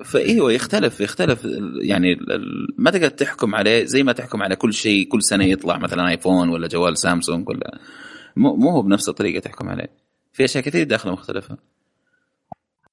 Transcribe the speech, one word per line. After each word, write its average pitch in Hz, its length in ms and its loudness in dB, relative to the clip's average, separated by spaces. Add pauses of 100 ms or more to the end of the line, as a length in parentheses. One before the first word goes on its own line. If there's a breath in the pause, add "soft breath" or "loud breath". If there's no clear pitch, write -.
فايوه 156 480 2
يختلف، 135 480 0
يختلف 120 440 -2
ال-، 69 380 -6
يعني 90 300 2
ال-، - 200 -4
ال-، - 460 -6
ما 143 120 4
تقدر 175 180 2
تحكم - 460 -4
عليه 107 300 2
زي 127 180 2
ما 131 100 2
تحكم 117 300 -6
على 95 140 -2
كل 113 160 0
شيء، 101 360 2
كل 107 140 2
سنه 98 220 2
يطلع 90 340 0
مثلًا 87 300 -2
ايفون 87 400 2
ولا 82 200 -2
جوال 85 300 0
سامسونج 85 500 0
ولا - 300 -8 (580 loud breath)
مو، 139 200 4
مو 135 140 4
هو 151 120 2
بنفس 98 260 0
الطريقه 98 320 -2
تحكم - 280 -10
عليه، 90 220 -8 (420)
في 131 120 0
اشياء 131 200 -2
كثير 160 220 0
داخله 104 260 -2
مختلفه. - 440 -10 (1400)